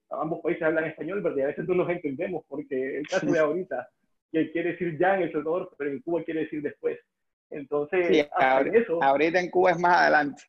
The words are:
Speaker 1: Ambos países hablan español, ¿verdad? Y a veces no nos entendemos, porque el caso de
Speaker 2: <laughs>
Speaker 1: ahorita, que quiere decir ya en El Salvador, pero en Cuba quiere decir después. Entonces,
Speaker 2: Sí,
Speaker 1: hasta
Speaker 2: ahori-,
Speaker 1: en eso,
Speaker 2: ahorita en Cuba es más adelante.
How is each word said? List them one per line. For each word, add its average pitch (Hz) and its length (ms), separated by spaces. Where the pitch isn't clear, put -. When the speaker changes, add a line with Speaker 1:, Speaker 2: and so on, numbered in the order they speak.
Speaker 1:
Ambos 160 320
países 117 200
hablan 160 240
español, 185 360
¿verdad? 139 160
Y 135 40
a 135 60
veces 165 200
no 180 60
nos 175 160
entendemos, 175 580
porque 139 500
el 147 80
caso 185 200
de 151 120
Speaker 2:
<laughs> - 0
Speaker 1:
ahorita, 151 500
que 156 200
quiere 165 200
decir 170 260
ya 185 180
en 185 60
El 160 100
Salvador, 160 460
pero 143 120
en 135 100
Cuba 165 240
quiere 160 160
decir 156 220
después. 156 360
Entonces, 147 580
Speaker 2:
Sí, 160 120
Speaker 1:
hasta 131 400
Speaker 2:
ahori-, 143 80
Speaker 1:
en 175 80
eso, 170 260
Speaker 2:
ahorita 151 380
en 175 100
Cuba 180 220
es 165 60
más 175 240
adelante. 151 460